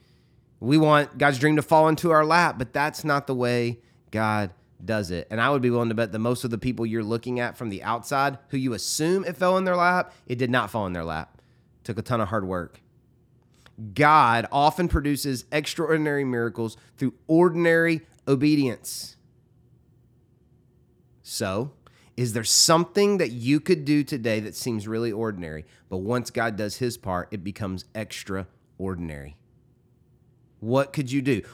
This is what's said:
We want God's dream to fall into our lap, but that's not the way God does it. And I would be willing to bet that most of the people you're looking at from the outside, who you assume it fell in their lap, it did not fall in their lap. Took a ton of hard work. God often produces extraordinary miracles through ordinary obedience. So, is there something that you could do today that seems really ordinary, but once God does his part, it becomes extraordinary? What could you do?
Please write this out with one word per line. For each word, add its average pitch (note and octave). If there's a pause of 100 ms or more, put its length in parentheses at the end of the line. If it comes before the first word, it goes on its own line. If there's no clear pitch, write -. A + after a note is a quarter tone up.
(600)
We C3
want D3+
God's C#3+
dream D3+
to D3
fall D#3
into D#3
our D#3
lap, D#3+
but B2
that's D3
not C#3+
the C3+
way A#2+ (320)
God G#2+ (340)
does G#2
it. F2
And A2
I B2+
would C#3+
be B2
willing A#2+
to A2
bet A2
that G#2+
most A#2+
of A#2+
the A2+
people A2+
you're A2+
looking A#2
at A#2+
from A#2
the G2
outside, C3 (120)
who C#3
you C3
assume E3+
it E3+
fell F#3
in F#3+
their F3+
lap, F3+ (140)
it B2
did B2
not A#2
fall G#2+
in F#2
their F2
lap. D#2+ (420)
Took G#2
a A2
ton A#2
of G2
hard G2+
work. F2+ (1120)
God C3
often D3+
produces C#3+
extraordinary D3+
miracles A#2 (200)
through B2+ (140)
ordinary E3 (260)
obedience. C#3 (2000)
So, G#2+ (460)
is B2
there A2+
something F3
that F3
you B2
could D#3
do D3
today A2+
that G#2
seems G#2+
really A2+
ordinary, F2+ (240)
but F#2+
once A2
God A2+
does G#2
his A#2+
part, F2+
it G2+
becomes F#2+ (100)
extraordinary? F2+ (1200)
What C3
could C3
you C#3
do? B2+ (120)